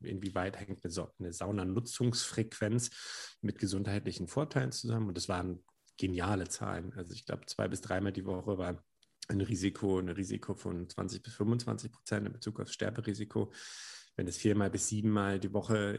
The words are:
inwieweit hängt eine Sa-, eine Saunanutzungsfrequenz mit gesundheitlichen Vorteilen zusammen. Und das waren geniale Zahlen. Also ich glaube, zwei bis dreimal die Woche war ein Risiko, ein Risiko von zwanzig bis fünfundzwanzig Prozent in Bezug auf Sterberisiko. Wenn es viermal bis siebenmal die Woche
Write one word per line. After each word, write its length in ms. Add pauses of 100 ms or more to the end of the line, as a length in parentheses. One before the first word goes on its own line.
inwieweit 580
hängt 240
eine 80
Sa-, 280
eine 120
Saunanutzungsfrequenz 2000
mit 180
gesundheitlichen 680
Vorteilen 440
zusammen. 380
Und 80
das 120
waren 340 (340)
geniale 500
Zahlen. 480
Also 180
ich 140
glaube, 180
zwei 220
bis 140
dreimal 320
die 120
Woche 320
war 260 (440)
ein 140
Risiko, 580
ein 100
Risiko 460
von 340
zwanzig 320
bis 140
fünfundzwanzig 560
Prozent 340
in 80
Bezug 260
auf 120
Sterberisiko. 800 (640)
Wenn 120
es 80
viermal 340
bis 200
siebenmal 500
die 140
Woche 460